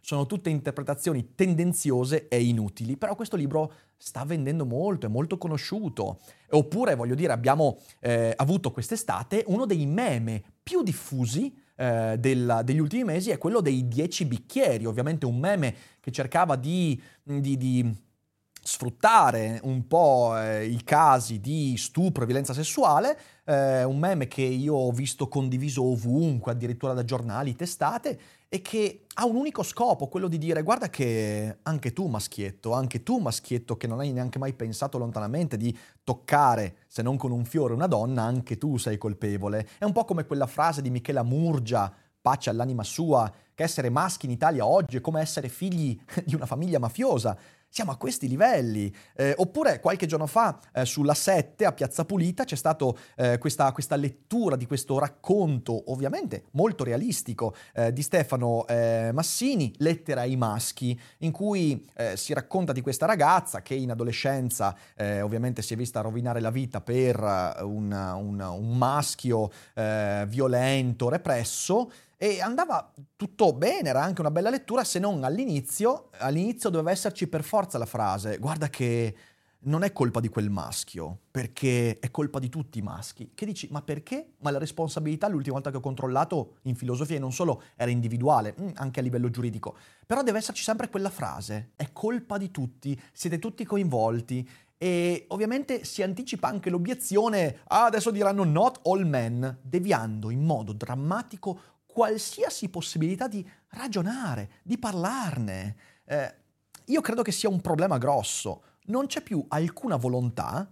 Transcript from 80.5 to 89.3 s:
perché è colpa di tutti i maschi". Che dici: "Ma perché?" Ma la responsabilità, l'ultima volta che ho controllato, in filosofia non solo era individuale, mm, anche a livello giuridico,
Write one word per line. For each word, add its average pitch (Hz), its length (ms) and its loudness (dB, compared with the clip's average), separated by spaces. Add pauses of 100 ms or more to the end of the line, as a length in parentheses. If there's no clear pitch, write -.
perché 123 720 0
è 123 120 -6
colpa 147 280 -4
di 131 80 -4
tutti 123 320 -8
i - 20 -6
maschi". 101 540 -12
Che 214 100 -8
dici: 208 240 -8
"Ma 147 120 -8
perché?" 156 580 -8
Ma 139 120 -2
la 139 80 0
responsabilità, 156 680 -4
l'ultima 139 280 -2
volta 139 160 -4
che 131 60 -6
ho 123 40 -6
controllato, 135 800 -2
in 127 120 -2
filosofia 135 440 -4
non 131 140 -6
solo 160 300 -2 (120)
era 120 160 0
individuale, 117 680 2
mm, 190 160 -6
anche 135 260 -6
a - 20 -2
livello 123 260 0
giuridico, 120 460 -6 (300)